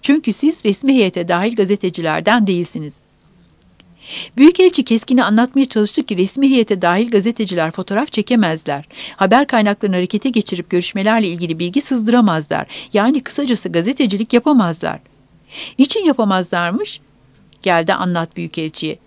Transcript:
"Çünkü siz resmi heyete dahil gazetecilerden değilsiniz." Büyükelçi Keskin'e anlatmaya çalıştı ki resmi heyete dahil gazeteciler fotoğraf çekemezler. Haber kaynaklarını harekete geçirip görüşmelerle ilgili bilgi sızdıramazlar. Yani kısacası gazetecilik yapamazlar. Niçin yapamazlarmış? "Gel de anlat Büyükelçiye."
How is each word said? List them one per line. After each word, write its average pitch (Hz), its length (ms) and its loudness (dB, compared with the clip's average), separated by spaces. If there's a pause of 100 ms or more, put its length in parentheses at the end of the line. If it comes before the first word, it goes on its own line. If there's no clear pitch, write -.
"Çünkü 285 320 0
siz - 320 -2
resmi 247 280 0
heyete 185 340 2
dahil 185 280 0
gazetecilerden 190 920 0
değilsiniz." 165 460 -4 (1400)
Büyükelçi 349 460 6
Keskin'e 240 400 2
anlatmaya 247 420 2
çalıştı 226 380 -2
ki 202 140 -4
resmi 254 320 2
heyete 220 320 2
dahil 180 280 2
gazeteciler 190 640 0
fotoğraf 202 400 -4
çekemezler. 160 760 -2 (300)
Haber 226 320 4
kaynaklarını 208 480 0
harekete 185 340 -2
geçirip 190 400 -4
görüşmelerle 202 580 0
ilgili 170 320 -6
bilgi 175 220 -2
sızdıramazlar. 214 840 0 (260)
Yani 247 300 2
kısacası 247 460 -4
gazetecilik 202 640 -2
yapamazlar. 220 680 0 (800)
Niçin 392 260 2
yapamazlarmış? 190 960 -2 (640)
"Gel 170 240 2
de 190 60 0
anlat 175 440 -4
Büyükelçiye." 160 680 -8